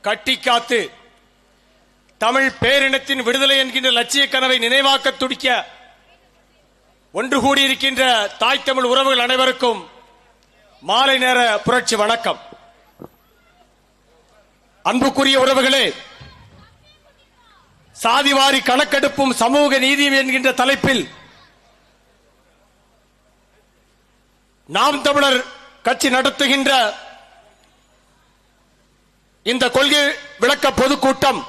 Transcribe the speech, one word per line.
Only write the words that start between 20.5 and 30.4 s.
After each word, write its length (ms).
தலைப்பில் 440
நாம் 380
தமிழர் 340
கட்சி 240
நடத்துகின்ற 600
இந்த 180
கொள்கை 280